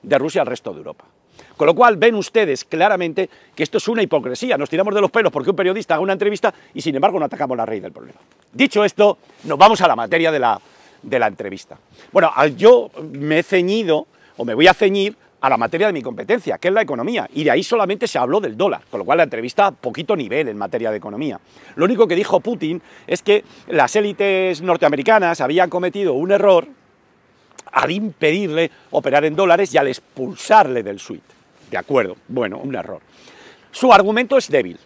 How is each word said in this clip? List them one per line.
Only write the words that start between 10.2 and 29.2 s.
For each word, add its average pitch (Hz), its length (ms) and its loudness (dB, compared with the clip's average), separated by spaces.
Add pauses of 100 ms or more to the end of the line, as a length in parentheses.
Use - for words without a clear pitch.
de 151 80 -2
la, 113 220 0 (420)
de 123 160 -4
la 113 100 0
entrevista. 98 500 -12 (340)
Bueno, 165 220 4
al, 143 240 2
yo 233 320 6 (200)
me 147 280 -2
he - 40 0
ceñido, 190 640 0 (300)
o 117 80 -8
me 117 80 -6
voy 143 140 4
a 185 80 8
ceñir, 202 420 0 (240)
a 135 80 0
la 131 80 2
materia 165 300 -2
de 202 60 0
mi 147 100 -6
competencia, 127 560 -4
que - 80 -6
es 185 80 0
la 220 80 2
economía, 147 500 -6
y 147 120 -6
de 143 80 2
ahí 156 100 0
solamente 208 460 -2
se - 100 -4
habló 131 220 0
del 123 160 -8
dólar, 165 240 -2 (100)
con 117 80 -8
lo 95 60 -6
cual 143 140 2
la 170 40 4
entrevista 127 480 0
poquito 143 460 -6
nivel 131 320 -4
en 104 100 -8
materia 110 320 -4
de 107 60 -4
economía. 107 420 -8 (380)
Lo 156 80 0
único 214 240 4
que 170 80 0
dijo 202 240 0
Putin 175 420 -6 (240)
es - 160 -4
que 208 220 2 (240)
las 147 260 2
élites 190 680 0
norteamericanas 170 800 2
habían 160 300 0
cometido 180 440 -2
un 170 180 -2
error 190 340 4 (1040)
al 135 220 0
impedirle 170 800 -2 (180)
operar 143 360 0